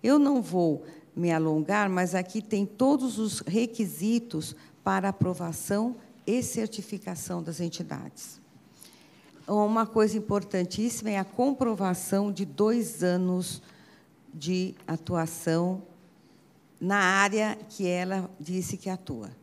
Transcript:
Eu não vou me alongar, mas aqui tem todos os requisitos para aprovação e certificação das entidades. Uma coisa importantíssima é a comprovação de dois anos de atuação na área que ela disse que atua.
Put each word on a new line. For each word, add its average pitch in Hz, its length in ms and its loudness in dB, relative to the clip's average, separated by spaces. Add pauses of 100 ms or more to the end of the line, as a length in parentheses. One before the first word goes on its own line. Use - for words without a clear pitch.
Eu 269 160 6
não 277 240 6
vou 165 420 2 (320)
me 170 160 2
alongar, 160 560 2
mas 180 260 0
aqui 185 280 -2
tem 202 240 0
todos 254 520 2
os 220 220 -2
requisitos 220 1120 -2 (280)
para 190 260 0
aprovação 190 880 -2 (300)
e 240 160 2
certificação 190 1000 -6
das 165 180 -8
entidades. - 840 -8 (1040)
Uma 208 380 2
coisa 220 320 4
importantíssima 208 960 -2
é 202 80 0
a 190 60 0
comprovação 208 1080 0
de 190 140 -4
dois 214 560 0
anos 180 600 0 (680)
de 180 420 -2 (120)
atuação 170 960 0 (1000)
na 190 160 2
área 202 640 4 (100)
que 196 180 -4
ela 180 440 -2 (100)
disse 180 380 -4
que - 100 -8
atua. 135 420 -8 (120)